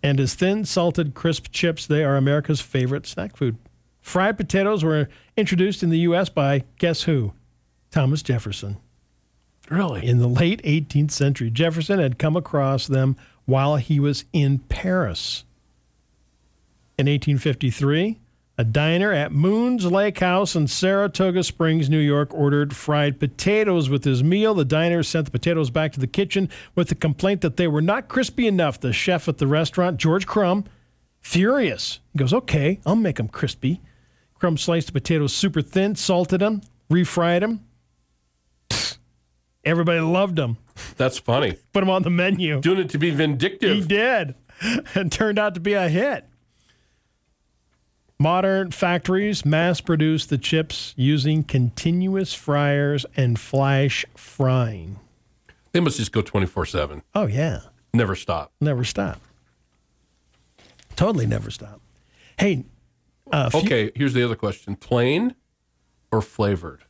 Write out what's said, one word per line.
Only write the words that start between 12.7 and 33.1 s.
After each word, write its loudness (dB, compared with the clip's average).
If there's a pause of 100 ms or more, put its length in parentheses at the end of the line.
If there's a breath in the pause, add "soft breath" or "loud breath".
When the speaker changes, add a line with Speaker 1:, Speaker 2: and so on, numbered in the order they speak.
Speaker 1:
them 2 (280 soft breath)
while 2
he 0
was 0
in 2
Paris. -4 (1500)
In 2
eighteen 0
fifty-three, 0 (380)
a 0
diner 2
at 0
Moon's 2
Lake 0
House 2
in 2
Saratoga 0
Springs, 0
New 4
York, 2
ordered 2
fried 0
potatoes 0
with 0
his 2
meal. 2
The 2
diner 2
sent -2
the -12
potatoes 0
back -2
to -6
the -2
kitchen -2 (260 loud breath)
with 0
the 0
complaint 0
that -2
they 2
were 0
not 0
crispy 0
enough. 2
The -2
chef 0
at -2
the 0
restaurant, 0
George 2
Crumb, 2 (560 soft breath)
furious, 0 (140)
he 0
goes, 2
"Okay, 0
I'll 4
make 0